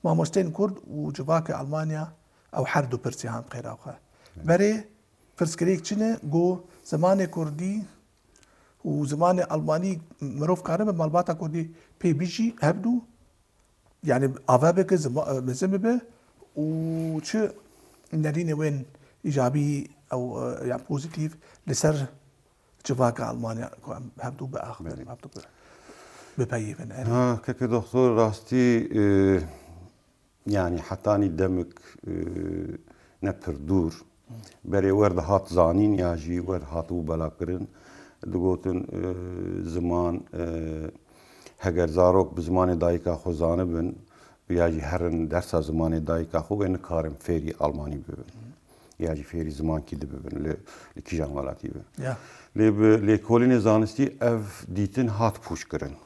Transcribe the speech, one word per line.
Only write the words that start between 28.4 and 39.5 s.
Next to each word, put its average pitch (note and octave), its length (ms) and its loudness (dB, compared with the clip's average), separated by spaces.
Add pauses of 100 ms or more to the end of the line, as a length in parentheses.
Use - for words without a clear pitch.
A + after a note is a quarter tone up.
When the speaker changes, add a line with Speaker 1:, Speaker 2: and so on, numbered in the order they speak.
Speaker 2:
e, G#2+ 60 4 (1400)
yani F2+ 320 0
hetanî G2 600 0
demik, F#2 360 0 (340)
e, F2 60 -8 (1080)
ne G2 180 -4
pir E2 160 -6 (120)
dûr. E2+ 260 4 (720)
Berê G2 240 2
wer G2 280 4
dihat F#2 320 2
zanîn F2+ 440 4
ya F2 240 0
jî E2+ 200 -4
wer F2+ 240 -4
hatibû E2 460 -6
belakirin. E2 600 -4 (640)
Digotin, F2+ 460 0
e, F2+ 880 -6